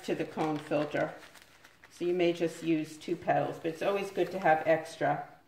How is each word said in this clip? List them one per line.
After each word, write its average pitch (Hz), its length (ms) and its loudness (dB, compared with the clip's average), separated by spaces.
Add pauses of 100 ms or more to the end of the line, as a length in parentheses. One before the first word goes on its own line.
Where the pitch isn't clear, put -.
to 180 100 0
the 160 80 -2
cone 156 340 -2
filter. 147 560 -2 (800)
So - 140 -6
you 175 80 2
may 175 180 4
just 170 320 -2
use 156 320 0
two 175 220 -4
petals, 143 440 0
but 160 120 -4
it's - 80 -8
always 196 300 0
good 175 200 0
to 185 80 -4
have 156 260 4
extra. 156 560 2 (260)